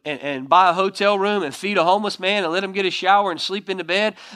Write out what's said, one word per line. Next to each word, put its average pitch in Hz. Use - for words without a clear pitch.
and, 147
and 135
buy 180
a 165
hotel 190
room 202
and 143
feed 202
a 165
homeless 196
man 196
and 160
let 190
him 190
get 196
a 180
shower 190
and 156
sleep 196
in 185
the 180
bed, 208